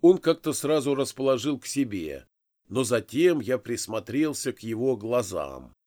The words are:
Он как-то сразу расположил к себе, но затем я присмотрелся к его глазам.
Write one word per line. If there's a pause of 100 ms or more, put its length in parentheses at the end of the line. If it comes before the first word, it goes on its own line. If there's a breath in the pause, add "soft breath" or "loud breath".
Он
как-то
сразу
расположил
к
себе, (420)
но
затем
я
присмотрелся
к
его
глазам. (120)